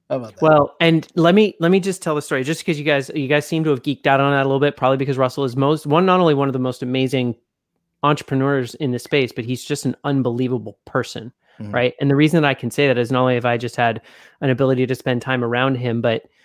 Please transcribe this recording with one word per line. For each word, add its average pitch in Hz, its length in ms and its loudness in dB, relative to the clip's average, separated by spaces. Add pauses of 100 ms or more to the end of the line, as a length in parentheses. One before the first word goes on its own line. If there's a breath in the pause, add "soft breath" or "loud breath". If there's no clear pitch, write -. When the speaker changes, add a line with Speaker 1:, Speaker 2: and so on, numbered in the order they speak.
Speaker 1:
How 139 80 -4
about 117 200 -12
that? - 60 -16
Speaker 2:
Well, 151 380 4
and 165 340 2
let 170 200 4
me, 208 260 4
let 165 100 2
me 196 100 4
just 185 220 -4
tell 160 120 -2
the 147 80 -2
story, 135 220 -2
just 156 200 -4
'cause 160 140 -2
you 147 60 -8
guys, 139 300 0
you 139 140 -4
guys 147 180 0
seem 160 180 -2
to 156 60 0
have 131 120 -2
geeked 135 240 -4
out 139 140 4
on 139 120 2
that 139 100 2
a 135 60 0
little 135 120 0
bit, 143 160 0
probably 131 200 2
because 135 220 -2
Russell 135 260 0
is 120 120 -4
most, 147 300 0
one, 160 200 2
not 185 140 4
only 165 140 4
one 139 140 0
of 135 40 -2
the 131 60 -4
most 127 240 -6
amazing 127 520 -2 (680)
entrepreneurs 139 720 0
in 135 160 -4
the 123 60 -4
space, 135 340 -2
but 120 120 -8
he's 123 200 -8
just - 200 -6
an 127 200 -4
unbelievable 123 800 -4
person, 117 480 -8 (280)
Speaker 1:
Mm-hmm. 104 120 -12
Speaker 2:
right? 123 280 0
And 139 100 2
the 139 60 2
reason 156 240 4
that 147 80 2
I 131 60 0
can 120 160 -6
say 143 160 0
that 131 100 2
is 120 160 -2
not 127 80 2
only 127 140 2
have 120 100 -2
I 120 140 0
just 120 180 -8
had 117 240 0 (400 soft breath)
an 143 80 0
ability 131 380 2
to 127 80 -2
spend 123 260 -2
time 127 240 -4
around 123 300 0
him, 120 260 -4
but, 117 220 0 (220)